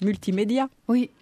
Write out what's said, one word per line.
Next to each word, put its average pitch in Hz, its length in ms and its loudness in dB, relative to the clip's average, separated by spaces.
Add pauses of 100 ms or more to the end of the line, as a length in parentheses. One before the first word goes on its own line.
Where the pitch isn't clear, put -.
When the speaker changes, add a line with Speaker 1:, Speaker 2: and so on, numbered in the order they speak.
Speaker 1:
multimédia. 208 680 0 (180)
Speaker 2:
Oui, 247 220 2 (120)